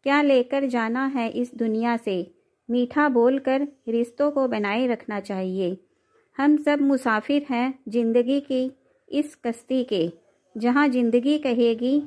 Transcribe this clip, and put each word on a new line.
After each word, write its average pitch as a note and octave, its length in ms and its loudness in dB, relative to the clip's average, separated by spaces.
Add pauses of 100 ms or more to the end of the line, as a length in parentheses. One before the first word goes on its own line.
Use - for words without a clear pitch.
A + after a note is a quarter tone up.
क्या C#4+ 160 2
लेकर C#4 440 2
जाना A#3+ 400 -2
है B3 240 -2
इस B3 240 -6
दुनिया A3+ 440 -2
से, G#3 180 -4 (520)
मीठा B3 420 0
बोलकर C4 560 2 (220)
रिश्तों A#3 420 0
को C4+ 180 0
बनाए G#3+ 380 -2
रखना G#3+ 340 -4
चाहिए। F#3+ 560 -4 (640)
हम D4 200 4
सब D4 240 0
मुसाफिर C#4 680 0
हैं B3+ 280 -2 (100)
जिंदगी A#3+ 540 0
की C4 280 -4 (380)
इस D4 280 -4
कश्ती B3 480 -4
के, F3 260 0 (460)
जहाँ B3 320 2
जिंदगी B3 500 2
कहेगी B3 680 0